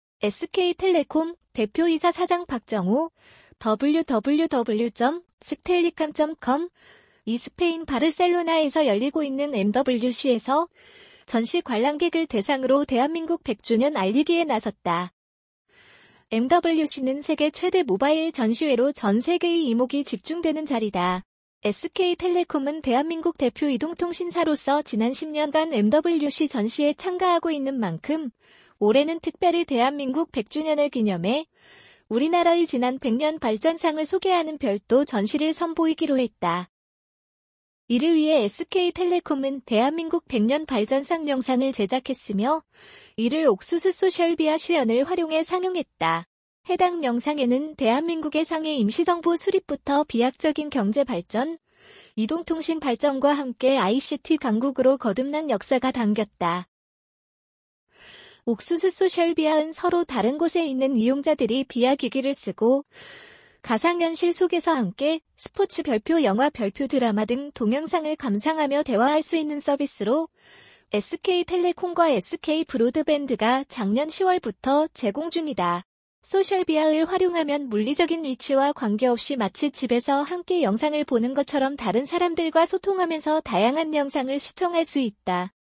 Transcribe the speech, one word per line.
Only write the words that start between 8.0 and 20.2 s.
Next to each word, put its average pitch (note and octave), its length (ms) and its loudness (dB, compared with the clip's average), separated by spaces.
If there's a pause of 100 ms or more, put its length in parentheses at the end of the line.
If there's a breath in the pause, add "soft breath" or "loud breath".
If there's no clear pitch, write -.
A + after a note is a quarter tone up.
열리고 C4 380 0
있는 C#4 320 -2
엠더블유씨에서 B3 1120 0 (580 loud breath)
전시 A#3 360 0
관람객을 D4 680 0
대상으로 C4 580 2
대한민국 D#4+ 580 -2
백 A#3 200 -6
주년 C4 340 2
알리기에 D4 460 2
나섰다. F#3+ 680 -2 (1200 soft breath)
엠더블유씨는 D4 880 2
세계 D4+ 280 0
최대 F4+ 320 0
모바일 D4+ 500 0
전시회로 B3+ 600 0
전 G#3 280 0
세계의 E4+ 460 0
이목이 B3 380 0
집중되는 D#4 640 -4